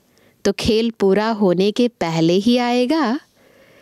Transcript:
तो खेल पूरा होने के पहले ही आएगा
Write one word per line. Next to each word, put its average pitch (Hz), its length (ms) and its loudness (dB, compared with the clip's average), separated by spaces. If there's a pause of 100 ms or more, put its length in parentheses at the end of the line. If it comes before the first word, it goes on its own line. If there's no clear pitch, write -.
(460)
तो 196 60 0
खेल 226 400 -2
पूरा 202 380 0
होने 202 420 0
के 240 160 0
पहले 165 460 -2
ही 214 240 2
आएगा 247 600 0 (640)